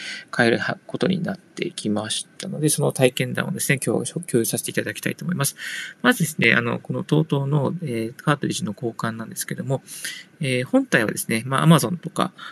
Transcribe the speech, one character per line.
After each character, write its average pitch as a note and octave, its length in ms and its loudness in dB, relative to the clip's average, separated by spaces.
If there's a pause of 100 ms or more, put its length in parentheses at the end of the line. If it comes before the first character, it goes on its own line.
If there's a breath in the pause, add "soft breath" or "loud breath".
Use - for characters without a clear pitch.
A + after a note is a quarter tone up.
(360 loud breath)
変 B2 100 4
え A#2 60 6
る A#2 80 4
は-、 - 260 -4
こ - 140 -6
と - 80 2
に - 160 2
な G#2 100 -2
っ F#2+ 60 -10
て - 320 -8
き - 180 -4
ま G#2+ 220 -2
し - 160 -6 (100)
た - 100 -10
の C#3+ 120 -8
で、 D3+ 100 4
そ C#3+ 140 0
の C#3 80 2
体 C3 200 4
験 B2+ 220 -4
談 - 140 -2
を - 40 -4
で - 80 -4
す - 120 0
ね、 C3+ 120 2
今 A2+ 120 0
日 A#2+ 180 -2
は E3+ 120 -6
共 - 160 2
有 A2+ 40 2
さ - 140 -2
せ - 40 -8
て - 60 -6
い - 60 -6
た G#2+ 80 -2
だ A2 100 -6
き - 80 -12
た - 80 -2
い - 60 -4
と - 100 -10
思 F3 80 -2
い - 20 -2
ま C3+ 100 0
す。 - 100 -4 (480 loud breath)
ま B3 100 6
ず B3 60 -2
で E3+ 60 2
す - 140 -4
ね、 A#2 140 6
あ B2 80 4
の、 A#2+ 160 -2
こ - 160 -8
の B2+ 100 -4
ト D3+ 200 2
ー D#3 40 -6
ト C#3 140 0
ー C#3 40 -2
の、 C#3 360 0
え A#2 300 -4
ー、 - 40 -16
カ - 180 0
ー C#3+ 40 -2
ト - 80 -6
リ - 80 0
ッ - 20 -4
ジ - 100 -6
の G#2+ 80 -4
交 A2+ 180 -6
換 A2+ 200 -4
な A2+ 140 -8
ん A2+ 60 -14
で - 40 -14
す - 120 -8
け C#3 80 -6
ど B2+ 80 -8
も、 C3 180 -2 (600 loud breath)
え B2+ 200 0
ー、 C3 40 -2
本 C4+ 200 2
体 A#2+ 200 4
は - 60 0
で - 60 -2
す - 120 -6
ね、 A#2 140 2
ま C3+ 200 0
あ、 - 20 6
Amazon D#3+ 320 8
と - 140 -8
か、 - 220 -2 (180 loud breath)